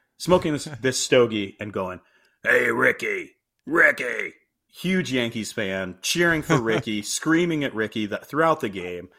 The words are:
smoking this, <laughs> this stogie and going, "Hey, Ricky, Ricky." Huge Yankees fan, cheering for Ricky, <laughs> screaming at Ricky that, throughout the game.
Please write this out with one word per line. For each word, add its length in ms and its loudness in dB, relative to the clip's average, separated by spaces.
smoking 360 2
this, 120 -6
<laughs> 160 -14
this 180 0
stogie 600 4
and 140 -10
going, 260 -6
"Hey, 280 4
Ricky, 600 -2
Ricky." 680 2
Huge 400 -2
Yankees 400 -2
fan, 500 -4
cheering 420 2
for 180 2
Ricky, 400 -2
<laughs> 20 -6
screaming 600 0
at 100 -4
Ricky 320 -4
that, 220 -8
throughout 340 2
the 80 -2
game. 480 -8